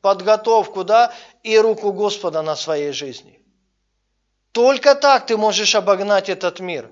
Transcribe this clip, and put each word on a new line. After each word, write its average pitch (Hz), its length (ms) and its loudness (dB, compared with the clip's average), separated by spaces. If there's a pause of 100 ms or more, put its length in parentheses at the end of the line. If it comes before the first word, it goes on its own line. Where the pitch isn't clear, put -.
подготовку, 196 840 0
да, 233 300 2 (280)
и 220 160 0
руку 214 340 0
Господа 185 480 -4
на 156 160 -4
своей 147 360 -4
жизни. 127 480 -14 (1120)
Только 262 420 4
так 277 320 2
ты 226 100 -2
можешь 214 380 0
обогнать 196 560 0
этот 180 300 -6
мир. 156 320 -10